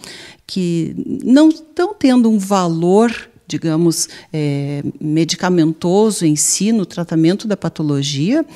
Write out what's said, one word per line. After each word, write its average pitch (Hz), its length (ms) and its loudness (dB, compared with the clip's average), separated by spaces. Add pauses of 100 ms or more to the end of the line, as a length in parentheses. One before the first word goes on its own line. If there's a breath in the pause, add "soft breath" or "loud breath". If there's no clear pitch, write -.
(460 loud breath)
que 170 480 -4 (300)
não 294 240 6
estão 349 440 -2
tendo 254 380 2
um 220 80 2
valor, 190 720 2 (340)
digamos, 160 600 0 (240 loud breath)
eh, 143 500 -4 (180)
medicamentoso 175 1200 0
em 151 120 2
si, 196 360 0
no 208 140 0
tratamento 170 600 -2
da 202 80 -2
patologia. 151 880 -2 (120)